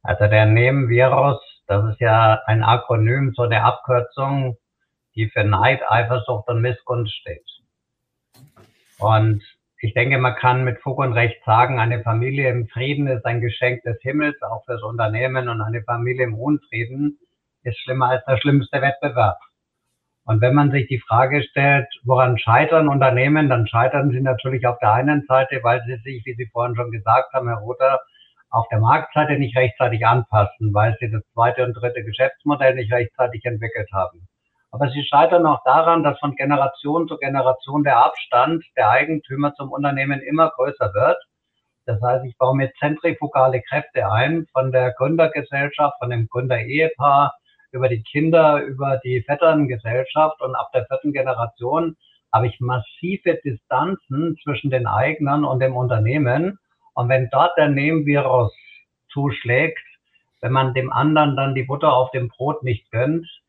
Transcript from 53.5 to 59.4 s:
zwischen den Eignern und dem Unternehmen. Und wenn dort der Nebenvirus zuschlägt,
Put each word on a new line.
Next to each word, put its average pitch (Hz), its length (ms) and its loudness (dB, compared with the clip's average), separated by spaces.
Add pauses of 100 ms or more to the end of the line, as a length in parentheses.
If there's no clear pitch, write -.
zwischen 139 280 -4
den 127 160 -2
Eignern 147 580 0
und 131 140 -2
dem 127 160 0
Unternehmen. 127 840 0 (360)
Und 123 140 -2
wenn 131 220 2
dort 147 260 2
der 151 120 4
Nebenvirus 143 840 0 (560)
zuschlägt, 139 720 -2 (580)